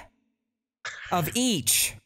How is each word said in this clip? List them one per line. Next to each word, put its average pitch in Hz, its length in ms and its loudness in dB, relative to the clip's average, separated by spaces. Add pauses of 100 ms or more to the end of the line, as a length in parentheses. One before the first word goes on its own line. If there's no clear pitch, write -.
(1120)
of 175 220 0
each 233 600 2 (120)